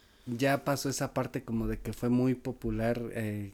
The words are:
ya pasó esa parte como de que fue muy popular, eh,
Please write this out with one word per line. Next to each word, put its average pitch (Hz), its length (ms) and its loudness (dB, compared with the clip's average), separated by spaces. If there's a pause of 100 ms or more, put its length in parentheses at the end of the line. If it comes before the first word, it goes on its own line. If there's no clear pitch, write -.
(280)
ya 135 380 2
pasó 139 240 0
esa 131 240 -2
parte 127 300 -2
como 113 240 -2
de 110 120 -2
que - 140 -6
fue 120 160 -2
muy 123 260 4
popular, 117 680 0 (120)
eh, 104 400 -4